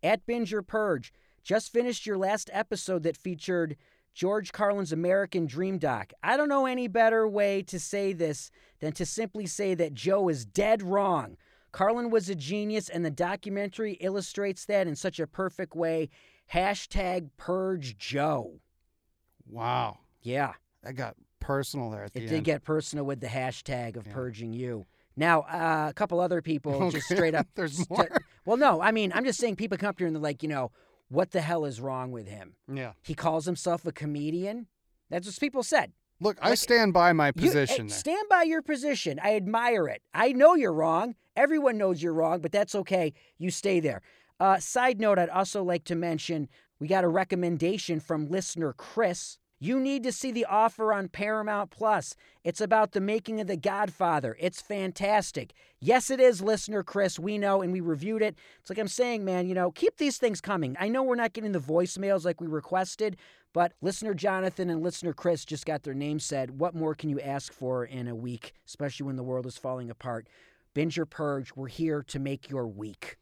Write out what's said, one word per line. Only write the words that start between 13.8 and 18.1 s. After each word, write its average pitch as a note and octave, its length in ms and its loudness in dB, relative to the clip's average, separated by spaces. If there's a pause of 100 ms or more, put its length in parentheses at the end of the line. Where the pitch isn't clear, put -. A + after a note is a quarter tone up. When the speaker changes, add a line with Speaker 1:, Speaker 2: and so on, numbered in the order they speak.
Speaker 1:
illustrates G3 720 -4
that G3 200 2
in D#3 80 -2
such - 240 -6
a D#3+ 80 -2
perfect F#3 480 -6
way. E3 340 0 (440)
Hashtag F#3 840 -2
Purge F3+ 640 -4
Joe." C3+ 640 -4 (840)